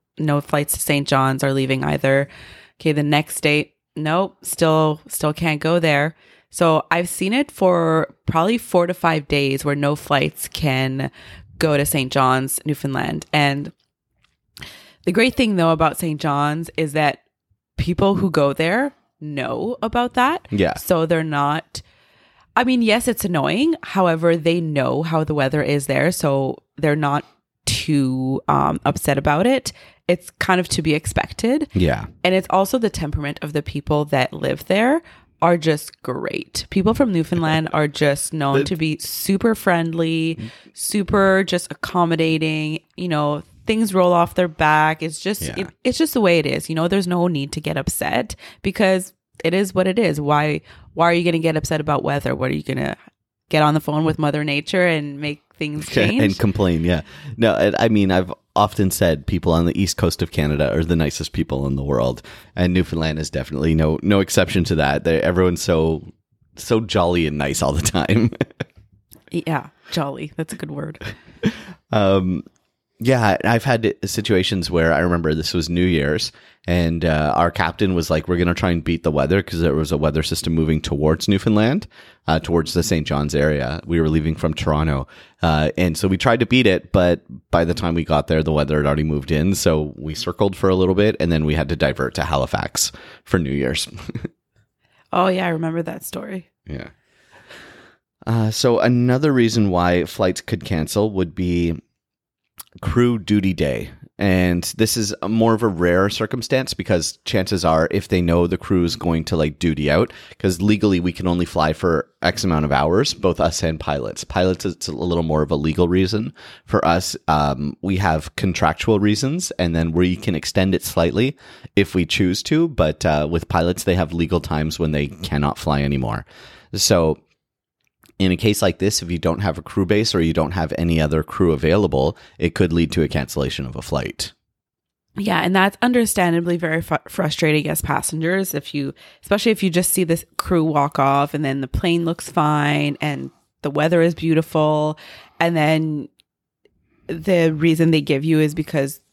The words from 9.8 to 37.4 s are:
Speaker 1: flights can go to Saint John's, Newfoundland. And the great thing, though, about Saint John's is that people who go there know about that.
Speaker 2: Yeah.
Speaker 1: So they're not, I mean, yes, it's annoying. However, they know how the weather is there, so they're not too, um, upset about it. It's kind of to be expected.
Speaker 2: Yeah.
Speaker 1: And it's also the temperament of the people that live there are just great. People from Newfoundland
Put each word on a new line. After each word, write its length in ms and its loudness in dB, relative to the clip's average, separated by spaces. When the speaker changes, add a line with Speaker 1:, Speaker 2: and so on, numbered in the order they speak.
Speaker 1:
flights 520 -2
can 640 -2
go 180 2
to 80 2
Saint 280 -2
John's, 520 0
Newfoundland. 680 -4
And 400 0
the 80 -2
great 220 2
thing, 220 2
though, 160 4
about 260 0
Saint 220 -4
John's 560 -2
is 160 -2
that 300 -2
people 400 0
who 140 0
go 220 2
there 420 -2
know 640 -6
about 320 -2
that. 360 -2
Speaker 2:
Yeah. 260 2
Speaker 1:
So 300 0
they're 180 2
not, 580 -2
I 80 4
mean, 180 2
yes, 260 2
it's 160 0
annoying. 580 2
However, 540 2
they 240 2
know 420 0
how 220 0
the 100 -2
weather 280 0
is 240 0
there, 260 2
so 460 -2
they're 200 0
not 280 -2
too, 840 0
um, 360 0
upset 340 -2
about 280 2
it. 260 0
It's 300 -2
kind 220 2
of 80 -4
to 140 -2
be 120 2
expected. 800 -2
Speaker 2:
Yeah. 320 0
Speaker 1:
And 100 2
it's 160 0
also 280 2
the 120 0
temperament 520 -6
of 100 -8
the 100 -2
people 440 -2
that 260 -2
live 340 -4
there 360 2
are 160 4
just 460 -2
great. 680 -8
People 240 2
from 180 2
Newfoundland 580 0